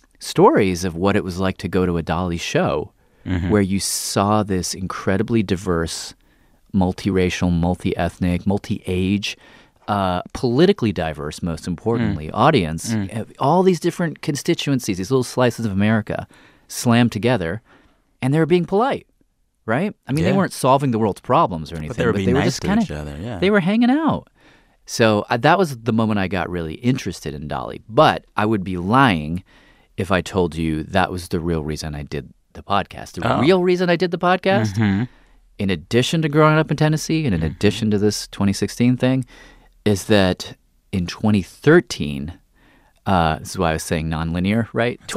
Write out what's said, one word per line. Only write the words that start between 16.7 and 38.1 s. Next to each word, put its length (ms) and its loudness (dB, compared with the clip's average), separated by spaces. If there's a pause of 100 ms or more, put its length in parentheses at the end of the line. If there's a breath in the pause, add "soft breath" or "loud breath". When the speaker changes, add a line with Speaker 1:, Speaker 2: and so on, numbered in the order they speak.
Speaker 1:
together, 500 -2 (600 soft breath)
and 120 0
they 60 2
were 60 4
being 200 2
polite, 420 -2 (580)
right? 300 -2 (120)
I 40 -6
mean, 140 0
they 60 2
Speaker 2:
Yeah. 60 2
Speaker 1:
weren't 160 0
solving 380 2
the 80 0
world's 220 0
problems 500 0
or 40 -10
Speaker 2:
But 40 -6
Speaker 1:
anything, 180 -8
Speaker 2:
they 80 0
were 80 2
Speaker 1:
but 40 0
Speaker 2:
being 100 0
Speaker 1:
they 60 4
were 60 4
Speaker 2:
nice 80 2
Speaker 1:
just 140 -4
Speaker 2:
to 60 -4
Speaker 1:
kinda, 160 2
Speaker 2:
each 80 -6
other, 300 -8
yeah. 180 -10
Speaker 1:
they 100 2
were 120 4
hanging 280 2
out. 380 0 (580 soft breath)
So, 440 2
uh, 80 0
that 200 4
was 200 0
the 160 -2
moment 260 2
I 80 0
got 220 -2
really 260 -6
interested 580 -4
in 140 -10
Dolly. 420 -8
But 360 4 (120)
I 80 0
would 180 0
be 140 -6
lying 640 2 (540 soft breath)
if 140 -4
I 100 2
told 340 -2
you 280 -2
that 280 0
was 180 -10
the 100 -2
real 240 -2
reason 320 -6
I 80 -10
did 280 -10 (220)
the 100 -18
podcast. 500 -4
The 240 -2
Speaker 2:
Oh. 40 2
Speaker 1:
real 220 4
reason 260 2
I 60 4
did 160 0
the 60 -4
podcast, 580 0
Speaker 2:
Mm-hmm. 280 2 (560 soft breath)
Speaker 1:
in 100 0
addition 540 0
to 60 0
growing 280 6
up 140 2
in 60 -2
Tennessee 480 0
and 100 2
in 60 0
Speaker 2:
Mm-hmm. 140 -2
Speaker 1:
addition 360 0
to 80 2
this 280 0